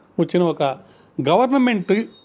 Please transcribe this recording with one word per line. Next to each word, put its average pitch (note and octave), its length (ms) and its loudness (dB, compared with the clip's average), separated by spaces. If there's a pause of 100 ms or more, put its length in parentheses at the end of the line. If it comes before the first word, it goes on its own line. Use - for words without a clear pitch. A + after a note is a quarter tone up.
(200)
వచ్చిన F3 220 0
ఒక C#3+ 360 -2 (500)
గవర్నమెంట్ A#3+ 640 0 (320)